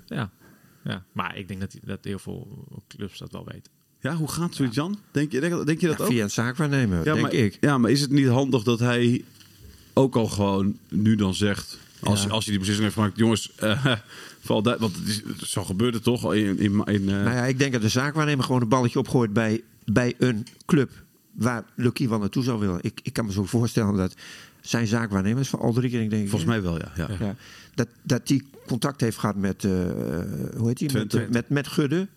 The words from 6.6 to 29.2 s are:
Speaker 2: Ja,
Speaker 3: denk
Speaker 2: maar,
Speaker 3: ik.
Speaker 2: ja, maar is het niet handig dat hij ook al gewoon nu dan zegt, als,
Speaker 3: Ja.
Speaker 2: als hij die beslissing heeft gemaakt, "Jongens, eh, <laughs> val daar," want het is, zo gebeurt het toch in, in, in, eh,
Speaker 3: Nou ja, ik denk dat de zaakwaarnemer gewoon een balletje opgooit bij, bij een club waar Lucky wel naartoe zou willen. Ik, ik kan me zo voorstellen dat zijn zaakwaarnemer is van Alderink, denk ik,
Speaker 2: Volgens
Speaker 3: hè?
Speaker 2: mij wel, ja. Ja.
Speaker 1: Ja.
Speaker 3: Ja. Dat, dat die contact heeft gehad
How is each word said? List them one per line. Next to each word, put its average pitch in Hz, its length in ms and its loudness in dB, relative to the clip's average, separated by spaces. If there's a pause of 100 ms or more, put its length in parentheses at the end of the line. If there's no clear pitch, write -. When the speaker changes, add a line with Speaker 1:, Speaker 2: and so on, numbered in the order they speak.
Speaker 2:
Ja, 80 60 2
Speaker 3:
denk 156 160 2
Speaker 2:
maar, 147 120 0
Speaker 3:
ik. 117 280 2
Speaker 2:
ja, 143 180 4
maar 117 120 6
is 139 100 4
het 139 100 -2
niet 139 180 6
handig 127 340 4
dat 117 160 2
hij 120 460 2 (680)
ook 135 240 4
al 110 100 4
gewoon 98 520 0 (100)
nu 107 280 4
dan 98 180 2
zegt, 98 440 -2 (220)
als, 101 220 2
Speaker 3:
Ja. 101 60 0
Speaker 2:
als 110 160 -2
hij 107 120 -2
die - 80 -2
beslissing 104 180 0
heeft 101 120 0
gemaakt, 104 240 0
"Jongens, 113 380 2
eh, 123 380 0 (220)
<laughs> - 240 -20
val 113 220 0
daar," 120 160 2
want 104 180 -2
het 87 120 -6
is, 104 140 -4 (280)
zo 101 140 -4
gebeurt 113 300 0
het 110 80 -6
toch 113 320 0
in, 101 240 0
in, 101 260 2
in, 98 240 0
eh, 98 60 2
Speaker 3:
Nou 101 220 0
ja, 120 80 -2
ik 131 140 0
denk 139 140 0
dat 117 100 0
de 110 60 2
zaakwaarnemer 147 560 0
gewoon 127 180 2
een 113 60 0
balletje 127 300 2
opgooit 120 340 2
bij, 110 300 0 (220)
bij 123 340 2
een 120 280 0 (200)
club 139 240 2 (420)
waar 113 320 -2 (120)
Lucky 123 320 -2
wel 110 100 0
naartoe 101 240 -2
zou 120 180 -2
willen. 92 220 0
Ik, - 200 -6
ik - 100 -10
kan 117 140 -4
me 98 60 -6
zo 98 120 0
voorstellen 113 520 0
dat 92 180 0 (460)
zijn 117 260 -2
zaakwaarnemer 107 540 0
is 135 80 -2
van 120 120 -4
Alderink, 120 320 0
denk 110 200 -2
ik, 110 60 0 (100)
Speaker 2:
Volgens 101 140 0
Speaker 3:
hè? 82 60 0
Speaker 2:
mij 113 140 0
wel, 85 160 -2
ja. - 180 -10
Ja. 82 120 -2
Speaker 1:
Ja. 98 80 -6 (100)
Speaker 3:
Ja. 98 80 -4 (400)
Dat, 117 140 -2 (140)
dat - 240 -2
die 135 160 2 (240)
contact 135 340 -4
heeft 113 180 0
gehad 104 180 -2